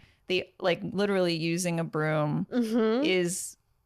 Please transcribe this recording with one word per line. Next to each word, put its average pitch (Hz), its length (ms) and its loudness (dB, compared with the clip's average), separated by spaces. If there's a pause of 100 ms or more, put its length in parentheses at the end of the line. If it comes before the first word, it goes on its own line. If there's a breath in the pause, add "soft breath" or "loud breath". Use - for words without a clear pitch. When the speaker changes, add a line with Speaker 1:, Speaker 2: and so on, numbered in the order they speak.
(280 soft breath)
Speaker 1:
the, 180 180 0 (140)
like, 180 240 2
literally 180 520 2
using 165 440 -2
a 165 40 0
broom 156 720 0
Speaker 2:
Mm-hmm. 226 500 2
Speaker 1:
is 185 540 0 (280)